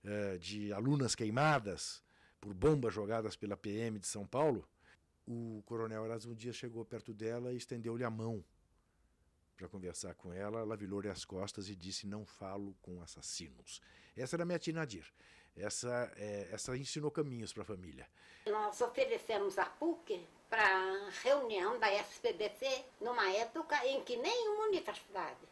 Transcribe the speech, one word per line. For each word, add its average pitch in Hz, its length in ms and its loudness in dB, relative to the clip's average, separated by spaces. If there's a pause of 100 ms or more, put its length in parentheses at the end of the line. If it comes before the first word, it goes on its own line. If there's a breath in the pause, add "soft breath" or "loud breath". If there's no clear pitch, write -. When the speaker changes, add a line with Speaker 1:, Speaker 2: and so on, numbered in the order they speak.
Speaker 1:
eh, 101 360 -2
de 101 340 -4
alunas 123 420 2
queimadas 113 880 2 (380 soft breath)
por 101 140 -8
bombas 120 400 6
jogadas 107 420 0
pela 101 180 -2
P 104 140 -6
M 107 300 0
de 92 80 -8
São 101 200 -4
Paulo. 131 400 4 (600 soft breath)
O 113 380 -6
coronel 113 400 -2
Erasmo 117 280 -4
Dias 113 220 -8
chegou 113 300 -6
perto 117 260 -8
dela 117 400 -2
e 127 60 -2
estendeu-lhe 117 440 -4
a 120 80 2
mão 110 320 -2 (1160)
para 90 100 -12
conversar 90 460 -8
com - 180 -12
ela. 104 280 -2
Ela 110 140 -2
virou-lhe 101 360 -2
as 90 120 -6
costas 98 460 -4
e 101 80 -8
disse: 92 300 -8
"Não 104 180 -6
falo 98 560 -8
com 90 220 -10
assassinos." - 800 -12 (320 loud breath)
Essa 131 220 -2
era 170 60 2
a 170 40 0
minha 175 120 2
tia 160 160 -2
Nadir. 120 360 -4 (460 loud breath)
Essa, 120 600 0
é, 101 360 -4
essa 127 240 -4
ensinou 143 340 -2
caminhos 131 400 -2
para 107 120 -8
a - 20 -6
família. 90 420 -10 (380 loud breath)
Speaker 2:
Nós 208 380 0
oferecemos 226 720 2
a 185 80 4
puc 226 640 -2 (220)
para 196 580 6 (140)
reunião 240 560 4
da 214 120 6
S 202 300 0
P 233 140 2
D 202 160 0
C 262 340 -2 (160)
numa 220 300 4
época 240 560 2
em 269 180 2
que 240 120 -2
nenhuma 427 480 2
universidade 185 760 0 (120)